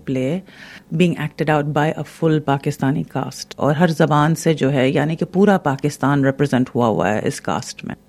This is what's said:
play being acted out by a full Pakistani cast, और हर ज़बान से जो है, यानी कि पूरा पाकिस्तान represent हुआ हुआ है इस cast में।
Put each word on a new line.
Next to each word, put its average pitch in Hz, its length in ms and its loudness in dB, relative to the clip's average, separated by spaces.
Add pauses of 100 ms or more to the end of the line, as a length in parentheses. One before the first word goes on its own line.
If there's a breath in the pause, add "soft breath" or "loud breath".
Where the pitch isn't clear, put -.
(100)
play 135 300 -2 (580 loud breath)
being 156 300 0
acted 156 220 -4
out 147 260 0
by 151 180 0
a 156 100 -8
full 156 440 0
Pakistani 139 680 -2
cast, - 420 -10
और 139 180 0
हर 170 140 4
ज़बान 151 440 2
से 160 200 0
जो 139 160 0
है, 135 220 2
यानी 156 240 0
कि 170 80 -4
पूरा 196 320 4
पाकिस्तान 143 680 0
represent 135 440 0
हुआ 120 180 0
हुआ 90 220 2
है 107 140 0
इस - 180 -4
cast - 440 -6
में। - 100 -10 (140)